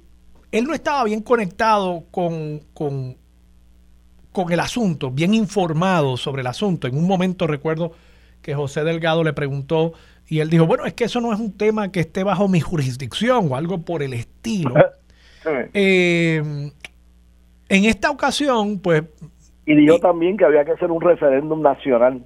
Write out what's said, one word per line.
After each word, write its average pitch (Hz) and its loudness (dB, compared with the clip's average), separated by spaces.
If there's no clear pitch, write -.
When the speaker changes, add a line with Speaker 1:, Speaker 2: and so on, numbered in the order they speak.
Speaker 1:
él 220 -2
no 311 -4
estaba 285 -2
bien 214 -2
conectado 208 0
con... 160 -6
con, 135 -8
con 175 -4
el 165 2
asunto, 147 -2
bien 165 0
informado 175 0
sobre 135 -6
el 127 -4
asunto. 156 -2
En 123 -4
un 160 0
momento 185 0
recuerdo 160 -4
que 147 -8
José 147 -4
Delgado 165 0
le 156 -2
preguntó 143 -2
y 156 -4
él 156 -2
dijo, 165 6
"Bueno, 214 0
es 233 -6
que - -4
eso 226 -2
no 233 -2
es 202 -4
un 220 -6
tema 214 -2
que 180 -4
esté 165 -4
bajo 196 0
mi 185 2
jurisdicción", 143 -2
o 123 -2
algo 170 -4
por 165 -6
el 135 -6
estilo. 156 -6
Speaker 2:
<laughs> - 0
Sí. 165 -4
Speaker 1:
Eh, 170 0
en 196 4
esta 220 2
ocasión, 254 -2
pues 165 2
Speaker 2:
Y 151 4
dijo 151 8
Speaker 1:
y - 2
Speaker 2:
también 175 0
que 190 2
había 147 6
que 156 -4
hacer 170 -2
un 165 -4
referéndum 156 2
nacional. 131 2